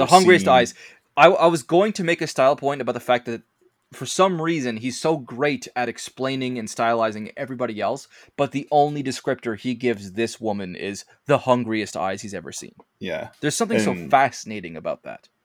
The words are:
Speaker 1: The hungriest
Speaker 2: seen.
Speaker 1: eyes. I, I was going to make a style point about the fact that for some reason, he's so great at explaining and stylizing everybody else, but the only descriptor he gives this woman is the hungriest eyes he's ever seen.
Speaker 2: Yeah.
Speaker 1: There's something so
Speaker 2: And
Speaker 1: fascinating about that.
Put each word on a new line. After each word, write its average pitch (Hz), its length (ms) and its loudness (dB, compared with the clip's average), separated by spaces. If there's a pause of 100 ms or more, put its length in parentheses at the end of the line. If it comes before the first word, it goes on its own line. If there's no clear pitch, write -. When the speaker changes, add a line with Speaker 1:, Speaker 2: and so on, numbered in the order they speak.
Speaker 1:
The 131 60 2
hungriest 180 380 8
Speaker 2:
seen. 151 80 6
Speaker 1:
eyes. 123 200 4 (420)
I, 147 120 6
I 180 180 4
was 170 180 2
going 196 300 2
to 190 100 -6
make 170 180 0
a 160 60 -4
style 139 300 2
point 139 240 -4
about 120 120 -4
the 120 60 -10
fact 123 280 0
that 117 160 -8 (480)
for - 160 -12
some 185 340 2
reason, 147 360 -2
he's 120 220 -8
so 160 180 0
great 127 580 -4
at 123 120 -2
explaining 127 680 -6
and 110 100 -8
stylizing 113 680 -2
everybody 123 420 -6
else, 107 280 -4 (280)
but 139 160 0
the 143 200 -6
only 147 320 2
descriptor 127 520 -4
he 123 200 -6
gives 110 380 -2
this 110 280 -4
woman 101 340 -6
is 98 300 -10 (220)
the 143 100 6
hungriest 113 580 0
eyes 98 280 -4
he's 101 100 -12
ever 80 180 -12
seen. - 220 -14 (240)
Speaker 2:
Yeah. 85 320 -8 (100)
Speaker 1:
There's 147 160 -2
something 226 240 0
so 110 120 0
Speaker 2:
And 85 180 -8
Speaker 1:
fascinating 110 640 0
about 80 280 -8
that. - 260 -16 (160)